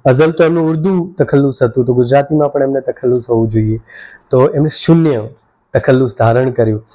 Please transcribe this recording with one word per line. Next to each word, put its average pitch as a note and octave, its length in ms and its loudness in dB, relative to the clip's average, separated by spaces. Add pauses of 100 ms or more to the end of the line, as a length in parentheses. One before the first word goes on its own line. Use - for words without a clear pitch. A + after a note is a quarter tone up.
અઝલ D3 260 4
તો E3 120 2
એમનું E3 260 0
ઉર્દુ F3 480 -2
તખલ્લુસ C#3 460 0
હતું, A#2+ 220 0
તો B2+ 80 0
ગુજરાતીમાં C#3 580 0
પણ C#3 120 -2
એમને C3+ 180 -2
તખલ્લુસ B2 480 -4
હોવું A2+ 180 0
જોઈએ. A2 320 -2 (500)
તો B2+ 180 2
એમને D3+ 220 -2
શૂન્ય D3+ 600 0 (440)
તખલ્લુસ C3 440 0
ધારણ A#2+ 320 2
કર્યું. A2 460 -2